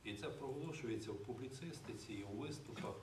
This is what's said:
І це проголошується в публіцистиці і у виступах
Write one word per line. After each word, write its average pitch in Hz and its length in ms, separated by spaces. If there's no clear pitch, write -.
І 104 100
це - 160
проголошується 131 800
в 101 40
публіцистиці 123 960
і 101 100
у 101 140
виступах - 640